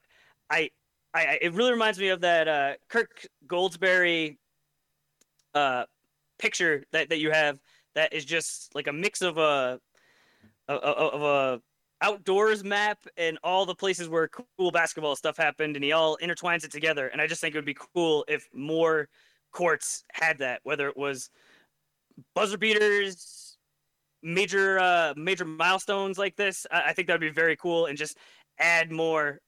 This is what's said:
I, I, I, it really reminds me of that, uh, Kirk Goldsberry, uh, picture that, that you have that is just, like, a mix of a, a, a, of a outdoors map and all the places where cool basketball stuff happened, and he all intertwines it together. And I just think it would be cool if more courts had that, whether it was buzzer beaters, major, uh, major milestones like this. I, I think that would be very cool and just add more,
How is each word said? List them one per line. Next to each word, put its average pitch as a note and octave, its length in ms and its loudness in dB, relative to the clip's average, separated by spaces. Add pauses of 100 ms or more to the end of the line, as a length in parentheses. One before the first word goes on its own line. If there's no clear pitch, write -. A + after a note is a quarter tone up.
(500)
I, D#3 200 0 (420)
I, E3 140 0
I, C#3+ 160 0
it E3+ 100 0
really A#3+ 200 2
reminds A3 260 0
me G3 100 0
of F#3 120 0
that, E3+ 280 4
uh, C#3+ 260 0 (140)
Kirk - 380 -4 (200)
Goldsberry, F3 880 2 (1160)
uh, C3 300 2 (540)
picture D#3+ 540 0
that, D#3 160 0
that E3 100 0
you D#3 120 0
have D3 300 2 (340)
that D#3 180 0
is D3+ 120 -6
just, - 500 -6
like, D3 120 -6
a D3 60 -4
mix F3 280 -4
of F3 180 -2
a, C3+ 420 2 (880)
a, C#3 60 -2
a, - 20 -2
of C#3+ 460 0
a C3+ 400 2 (420)
outdoors G3+ 580 2
map G3+ 360 -2 (180)
and D#3+ 260 -2
all F#3 220 2
the F3+ 100 -6
places F3 340 -4
where D#3+ 200 0
cool F#3+ 420 -4
basketball D#3+ 460 0
stuff D#3 200 -4
happened, D3+ 400 -2
and C#3+ 80 -6
he C#3+ 80 2
all D#3+ 300 2
intertwines E3+ 420 -2
it D3+ 60 -12
together. D3 380 -2
And D3 120 -6
I D#3 60 2
just D#3+ 140 -4
think D#3+ 140 -4
it D3+ 40 -2
would D3 60 -6
be C#3+ 120 -6 (180)
cool D#3+ 340 2
if D3+ 240 -4
more D#3+ 560 0 (440)
courts - 600 -2
had D#3+ 260 -2
that, B2+ 260 -4
whether C#3+ 240 -2
it C#3+ 80 -8
was C3+ 340 -6 (1040)
buzzer G3+ 240 0
beaters, G3+ 1000 0 (640)
major, F#3+ 560 2
uh, F3 380 4
major F3 280 -2
milestones F#3+ 760 0
like G3 180 -2
this. G3 340 -4
I, D#3+ 180 0
I D#3+ 40 0
think F3 160 -4
that F3+ 60 2
would E3+ 60 0
be D#3 100 -2
very D#3+ 260 2
cool E3+ 300 0
and D3 100 -4
just D3+ 220 -8 (400)
add E3 340 2
more, D#3+ 560 0